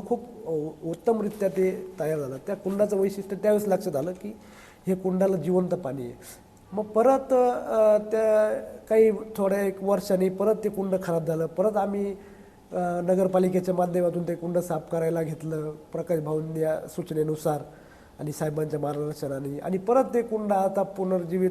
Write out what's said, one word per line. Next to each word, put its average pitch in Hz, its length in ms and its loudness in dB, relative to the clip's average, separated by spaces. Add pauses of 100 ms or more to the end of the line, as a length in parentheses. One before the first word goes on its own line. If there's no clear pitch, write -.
खूप - 400 -6
उ-, 156 440 -4
उत्तमरित्या 208 580 0
ते 185 520 -2
तयार 156 180 -2
झालं. 135 180 -6
त्या - 200 -8
कुंडाचं 202 400 0
वैशिष्ट्य 196 400 -2
त्यावेळेस 208 320 2
लक्षात 185 280 0
आलं 156 160 -2
की 208 240 -12 (500)
हे 185 80 2
कुंडाला 185 420 2
जिवंत 180 320 2
पाणी 147 340 -4
आहे. 120 100 -10 (600)
मग 208 120 -4
परत, 247 480 2
अ, 226 680 4
त्या 214 640 2 (280)
काही 220 240 8 (240)
थोड्या 196 240 2
एक 190 220 -2
वर्षांनी 190 460 2
परत 196 260 2 (100)
ते 214 40 0
कुंड 190 340 -2
खराब 165 240 -2
झालं. 160 200 0
परत 202 300 0
आम्ही, 202 360 -2 (600)
अ, 175 280 -2
नगरपालिकेच्या 185 760 2
माध्यमातून 175 540 0
ते 175 60 -2
कुंड 170 240 -2
साफ 165 240 -2 (100)
करायला 165 300 0
घेतलं. 156 480 -6 (220)
प्रकाश 170 260 -2
भाऊंनी 156 420 -4
या 156 280 0
सूचनेनुसार 156 760 -2 (560)
आणि 151 140 -6
साहेबांच्या 156 480 -4
मार्गदर्शनाने 143 800 -6
आणि 185 200 -2
परत 240 260 4 (100)
ते 240 80 2
कुंड 214 300 -2
आता 196 300 2
पुनर्जीवित, 185 680 0